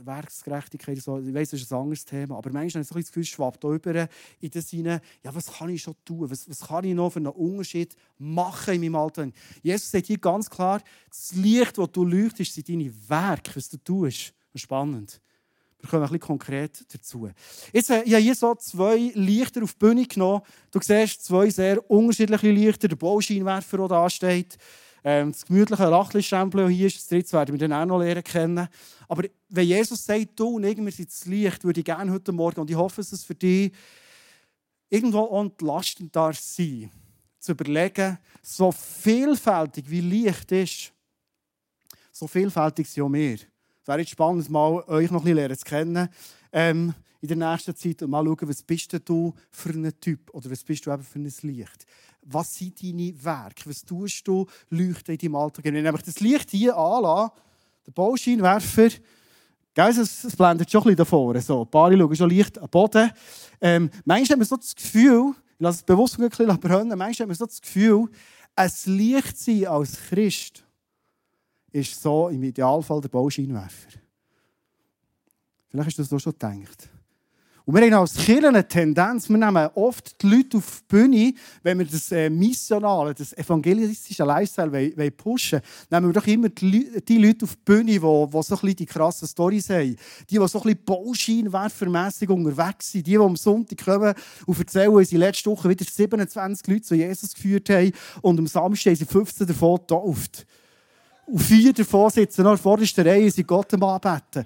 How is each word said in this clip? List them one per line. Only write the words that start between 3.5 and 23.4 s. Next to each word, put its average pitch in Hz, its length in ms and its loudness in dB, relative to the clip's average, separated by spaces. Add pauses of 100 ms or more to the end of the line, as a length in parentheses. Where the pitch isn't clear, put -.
auch 147 60 -2
über 165 360 -4 (320)
in 165 100 -14
das 165 200 -12
hinein, 165 300 -6 (220)
"Ja, 127 120 -16
was 165 180 -12
kann 165 160 -12
ich 175 140 -10
schon 156 120 -16 (120)
tun? 165 240 -10
Was, 135 180 -14
was 160 120 -18
kann 170 240 -8
ich 185 100 -4
noch 175 160 0
für - 80 -8
einen 156 80 -4
Unterschied 170 680 -8 (220)
machen 175 580 -6
in 175 60 -2
meinem 165 160 -4
Alltag?" 151 360 -4 (300)
Jesus 185 280 -4
sagt 185 160 -2
hier 214 120 -4
ganz 196 300 -2
klar, 190 320 -4 (300)
das - 240 -16
Licht, 214 420 2
das 190 160 -2
du 180 100 -2
leuchtest, 185 520 -2
sind 151 160 -14
deine 156 220 -6 (160)
Werke, 170 460 -4
was 135 140 -12
du - 80 -16
tust. 175 560 -6 (200)
Spannend. 135 680 -8 (580)
Wir - 100 -20
kommen 160 140 0
ein 139 60 -4
bisschen 160 180 -8
konkret 143 680 -8
dazu. 113 380 -16 (420)
Jetzt, 226 180 0
äh, 226 120 2
ich 233 100 0
habe 220 100 6
hier 240 120 2
so 233 220 0
zwei 226 580 -2
Lichter 214 480 0
auf 208 120 -6
die - 40 -20
Bühne 240 280 4
genommen. 190 360 -2 (300)
Du 196 100 -2
siehst 214 420 0
zwei 185 260 2
sehr 190 380 -2
unterschiedliche 214 600 2
Lichter. 208 380 2
Der 160 80 -6
Bauscheinwerfer, 196 800 -4